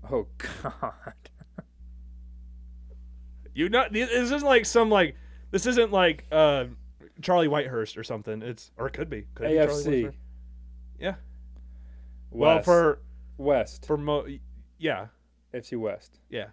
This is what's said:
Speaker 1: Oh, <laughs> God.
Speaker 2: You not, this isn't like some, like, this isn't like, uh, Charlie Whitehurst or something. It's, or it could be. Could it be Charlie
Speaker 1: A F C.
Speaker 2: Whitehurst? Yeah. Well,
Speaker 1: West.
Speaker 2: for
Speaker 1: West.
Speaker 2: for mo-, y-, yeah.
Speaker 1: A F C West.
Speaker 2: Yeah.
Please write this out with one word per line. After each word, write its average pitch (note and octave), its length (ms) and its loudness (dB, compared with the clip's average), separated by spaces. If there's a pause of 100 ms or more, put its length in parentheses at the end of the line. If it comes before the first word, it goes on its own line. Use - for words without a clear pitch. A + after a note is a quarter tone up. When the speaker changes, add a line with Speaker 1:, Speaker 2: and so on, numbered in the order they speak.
Speaker 1:
Oh, C#3 220 -2
<laughs> - 320 -12
God. - 300 -6 (2500)
Speaker 2:
You E3 160 -2
not, A#3 220 2
this A3+ 180 0
isn't B3 340 0
like B3+ 220 4
some, A3+ 240 4
like, F#3 260 4 (360)
this F#3+ 140 0
isn't A#3 260 4
like, F3+ 400 4
uh, D3 340 6 (560)
Charlie F3 280 4
Whitehurst C3 480 -2
or A2 60 -10
something. A2 380 -6
It's, A#2 360 -12
or B2 100 -4
it C#3+ 60 -6
could E3 160 -6
be. A2 260 -10
Could - 120 -4
it - 20 2
be D#3 60 4
Charlie - 20 6
Speaker 1:
A D#3 60 8
F C#3+ 80 4 (120)
C. D#3 60 -2 (140)
Speaker 2:
Whitehurst? G#2 100 -4 (880)
Yeah. F#3 160 -4 (1160)
Well, D3 240 6
Speaker 1:
West. D#3+ 100 0
Speaker 2:
for E3+ 340 6 (380)
Speaker 1:
West. C3+ 480 0
Speaker 2:
for D3+ 120 0
mo-, D3 280 0
y-, C#3 140 -12 (400)
yeah. A2 280 -2 (460)
Speaker 1:
A B2+ 40 -6
F A2+ 80 -8
C B2+ 100 -8
West. A2 440 -6 (100)
Speaker 2:
Yeah. G#2+ 240 -8